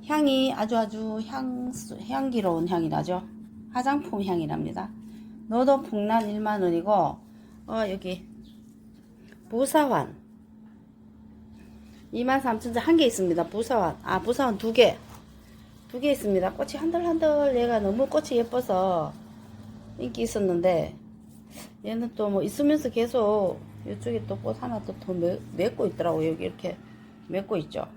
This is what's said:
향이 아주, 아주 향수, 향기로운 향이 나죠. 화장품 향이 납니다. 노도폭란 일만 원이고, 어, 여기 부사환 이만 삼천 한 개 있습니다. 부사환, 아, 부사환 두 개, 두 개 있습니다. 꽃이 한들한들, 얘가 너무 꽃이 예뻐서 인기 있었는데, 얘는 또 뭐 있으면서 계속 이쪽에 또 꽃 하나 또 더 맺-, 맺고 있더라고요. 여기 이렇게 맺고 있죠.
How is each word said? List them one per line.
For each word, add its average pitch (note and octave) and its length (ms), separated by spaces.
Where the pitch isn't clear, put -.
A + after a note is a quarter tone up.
향이 C4+ 480
아주, A3 220
아주 A3 500
향수, B3 720
향기로운 G#3+ 680
향이 E3+ 220
나죠. E3 400
화장품 B3+ 520
향이 F3 220
납니다. D#3 440
노도폭란 A3+ 800
일만 G#3 320
원이고, E3+ 280
어, - 1000
여기 F#3 360
부사환 A#3+ 680
이만 B3+ 300
삼천 A#3 380
한 D#4+ 180
개 D#4 80
있습니다. F3 440
부사환, G#3 540
아, F#3 200
부사환 A#3+ 340
두 A3+ 160
개, A3+ 240
두 B3 120
개 D4 120
있습니다. G3 420
꽃이 C#4 220
한들한들, D#4+ 800
얘가 A#3+ 240
너무 G#3 260
꽃이 D4+ 320
예뻐서 F#3+ 720
인기 A#3 240
있었는데, F3+ 720
얘는 A3+ 300
또 G#3+ 140
뭐 G3 140
있으면서 C#4+ 480
계속 G#3+ 680
이쪽에 G#3+ 400
또 G3 100
꽃 G#3+ 260
하나 A#3 220
또 G3 160
더 F#3 120
맺-, F3 280
맺고 G#3+ 300
있더라고요. E3 440
여기 E3 140
이렇게 - 320
맺고 G3 300
있죠. - 280